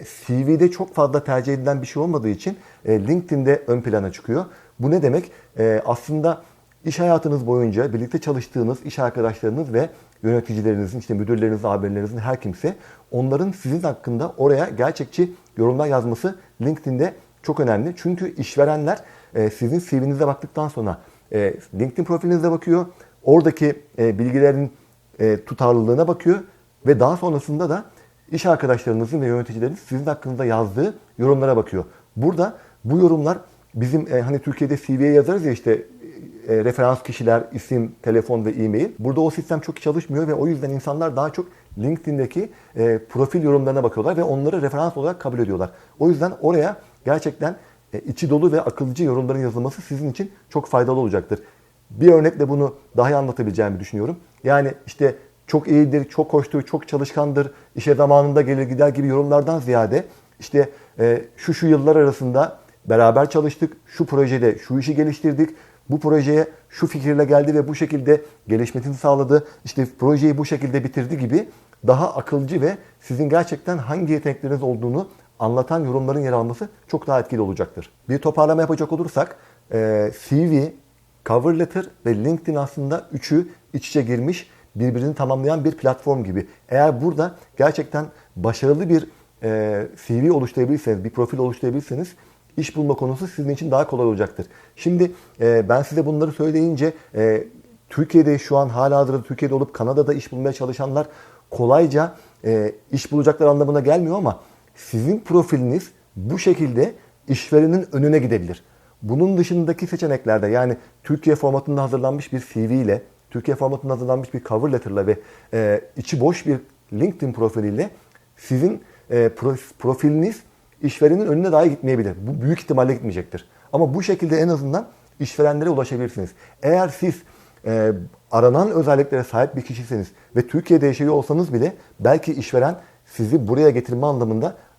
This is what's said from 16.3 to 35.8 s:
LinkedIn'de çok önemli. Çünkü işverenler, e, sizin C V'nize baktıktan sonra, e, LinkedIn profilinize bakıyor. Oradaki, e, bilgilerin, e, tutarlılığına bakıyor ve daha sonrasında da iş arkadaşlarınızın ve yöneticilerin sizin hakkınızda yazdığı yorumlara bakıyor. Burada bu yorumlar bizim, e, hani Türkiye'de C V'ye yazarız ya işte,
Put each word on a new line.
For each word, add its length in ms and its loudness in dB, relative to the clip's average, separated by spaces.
LinkedIn'de 520 -2
çok 180 -4
önemli. 380 0
Çünkü 380 -4
işverenler, 640 0
e, 140 0
sizin 300 -2
C 220 -2
V'nize 260 0
baktıktan 400 -6
sonra, 300 -6
e, 200 0
LinkedIn 240 -2
profilinize 480 0
bakıyor. 340 0
Oradaki, 580 6
e, 200 2
bilgilerin, 520 2
e, 260 2
tutarlılığına 640 2
bakıyor 320 0
ve 120 4
daha 180 2
sonrasında 520 -2
da 160 -4
iş 140 -4
arkadaşlarınızın 760 0
ve 60 -2
yöneticilerin 500 -4
sizin 180 -6
hakkınızda 400 -6
yazdığı 520 -2
yorumlara 400 2
bakıyor. 280 -2
Burada 380 0
bu 120 2
yorumlar 400 4
bizim, 400 -2
e, 60 2
hani 180 -2
Türkiye'de 380 -4
C 220 -4
V'ye 140 4
yazarız 320 4
ya 60 0
işte, 200 -2